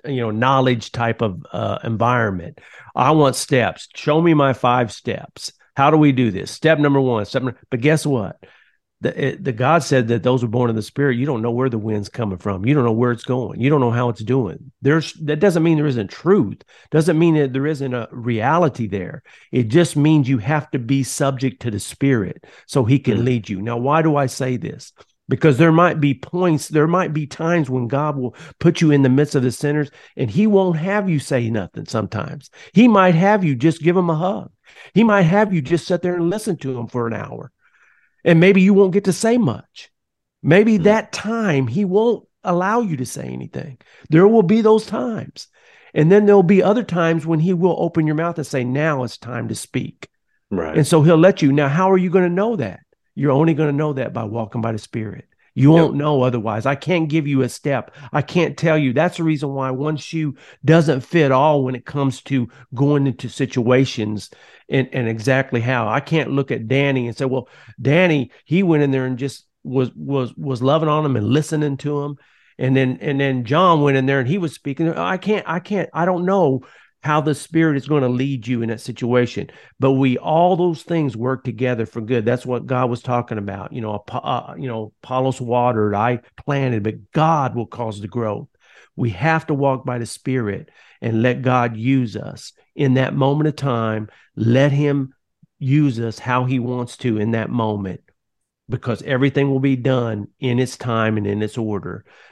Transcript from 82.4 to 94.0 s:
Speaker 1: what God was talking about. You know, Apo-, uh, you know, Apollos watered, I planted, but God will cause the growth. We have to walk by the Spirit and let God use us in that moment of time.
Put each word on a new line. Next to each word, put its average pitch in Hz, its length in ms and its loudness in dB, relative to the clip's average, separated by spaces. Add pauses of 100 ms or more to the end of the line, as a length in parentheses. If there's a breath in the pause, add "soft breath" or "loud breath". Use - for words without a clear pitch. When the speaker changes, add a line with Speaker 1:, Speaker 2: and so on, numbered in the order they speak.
Speaker 1:
what 123 200 -6
God 127 240 -2
was 120 120 -6
talking 120 360 -4
about. 98 340 -10
You - 100 -10
know, 107 100 -6
Apo-, 104 260 -10
uh, - 400 -6
you 151 80 -10
know, 113 260 -10 (120)
Apollos 131 360 -2
watered, 120 540 0
I 117 260 0 (240 soft breath)
planted, 135 380 -2
but 107 300 -8
God 151 420 0
will 117 120 -6
cause 110 340 -10
the 101 80 -12
growth. 110 400 -6 (480 soft breath)
We 120 140 -4
have 156 380 -2
to 156 60 -2
walk 135 300 0
by 123 140 -6
the 117 80 -8
Spirit 110 640 -6 (300 soft breath)
and 113 220 0
let 127 200 0
God 120 340 0
use 120 400 -2
us - 360 -12 (220)
in 135 200 0
that 131 200 0
moment 143 340 0
of 143 80 -4
time. 113 520 -4 (260 soft breath)